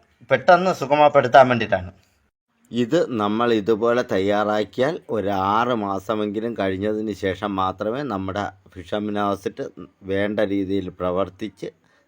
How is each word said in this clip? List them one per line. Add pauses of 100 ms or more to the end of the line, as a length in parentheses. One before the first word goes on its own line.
(300)
പെട്ടെന്ന്
സുഗമപ്പെടുത്താൻ
വേണ്ടിയിട്ടാണ്. (800)
ഇത് (240)
നമ്മൾ
ഇതുപോലെ
തയ്യാറാക്കിയാൽ (140)
ഒരു (240)
ആറ്
മാസമെങ്കിലും
കഴിഞ്ഞതിന്
ശേഷം
മാത്രമേ (120)
നമ്മുടെ (240)
ഫിഷ്
അമിനോ
ആസിഡ് (460)
വേണ്ട (140)
രീതിയിൽ (100)
പ്രവർത്തിച്ച് (380)